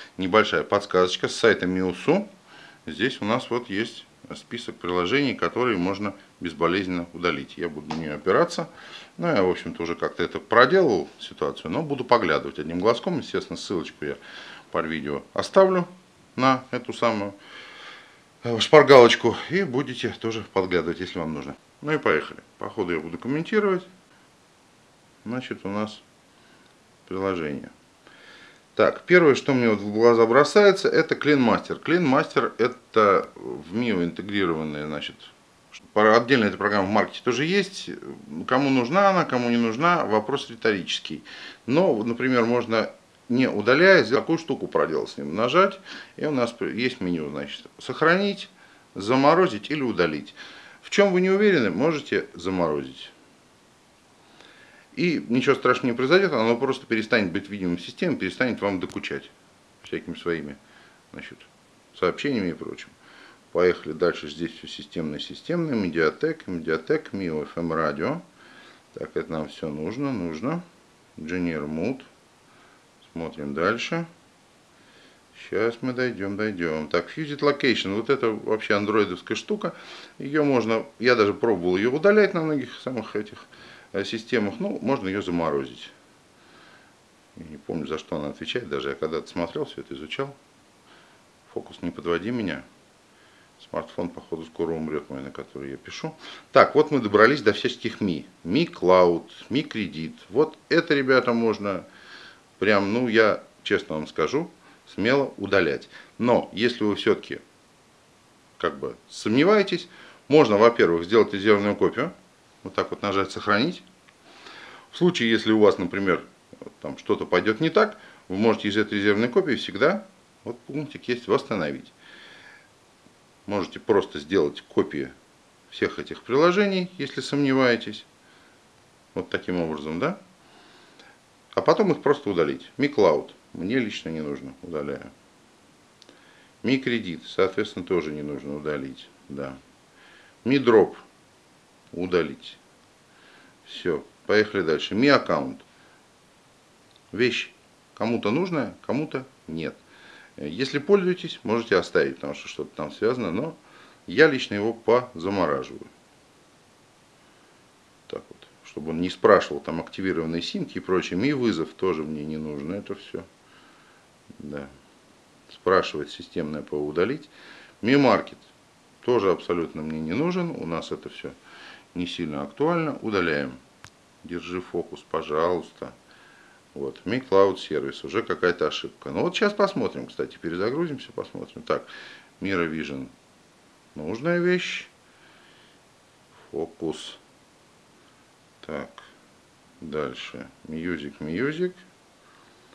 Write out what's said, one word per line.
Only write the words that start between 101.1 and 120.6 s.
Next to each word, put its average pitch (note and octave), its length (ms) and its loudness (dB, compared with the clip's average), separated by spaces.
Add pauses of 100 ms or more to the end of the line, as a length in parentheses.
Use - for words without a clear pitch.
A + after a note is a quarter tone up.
можно G2+ 520 0 (760)
прям, G2+ 340 4
ну, B2 140 0
я A2 360 4 (200)
честно F2 320 -2
вам D#2 120 -6
скажу, C3+ 420 -2 (380)
смело B2+ 500 0
удалять. G2 500 0 (300)
Но A2 340 2
если A#2 320 0
вы G2+ 120 2
все-таки - 440 0 (1200)
как D2+ 220 -2
бы C2 160 -8 (140)
сомневаетесь, F3+ 800 2 (400)
можно, C3 300 6
во-первых, G2 480 6
сделать G#2 280 4
резервную G2+ 420 4
копию. A#2 360 0 (520)
Вот F#2+ 100 -12
так F#2 180 -2
вот - 100 -10
нажать G2 300 0
"Сохранить". A2 520 0 (1080)
В - 60 -16
случае, E3+ 320 2
если A2 220 2
у A2 80 6
вас, G2+ 180 8
например, F#2 460 0 (580)
там C#2+ 160 -10
что-то F#2 280 -2
пойдет F#2+ 340 2
не D#3+ 100 0
так, G#3 280 2 (320)
вы F#2 80 -6
можете G#2+ 320 2
из G2+ 80 -2
этой G#2 220 0
резервной G#2 280 2
копии C#3+ 280 0
всегда, B2+ 520 0 (380)
вот A2+ 140 -12
пунктик - 500 -12